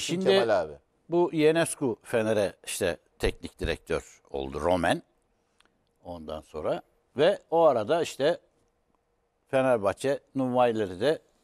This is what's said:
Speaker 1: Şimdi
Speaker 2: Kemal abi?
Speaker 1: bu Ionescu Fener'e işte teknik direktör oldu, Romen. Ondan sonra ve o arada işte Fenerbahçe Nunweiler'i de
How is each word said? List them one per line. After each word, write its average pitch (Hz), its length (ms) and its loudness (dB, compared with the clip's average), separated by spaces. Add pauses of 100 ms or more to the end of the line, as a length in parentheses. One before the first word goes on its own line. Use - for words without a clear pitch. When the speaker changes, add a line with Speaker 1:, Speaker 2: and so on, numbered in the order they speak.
Speaker 1:
Şimdi 185 180 -4
Speaker 2:
Kemal 147 380 2
abi? 76 100 -8 (380)
Speaker 1:
bu - 240 0
Ionescu 151 680 0
Fener'e 107 500 0 (140)
işte 87 300 -2 (220)
teknik - 420 -4
direktör 80 680 -6
oldu, 67 300 -6
Romen. 90 420 0 (1000)
Ondan 78 360 -12
sonra 95 420 -8 (340)
ve 165 220 2 (120)
o 165 120 2
arada 139 400 4
işte 147 360 -2 (1120)
Fenerbahçe 131 720 0 (140)
Nunweiler'i 120 680 0
de 143 180 0 (260)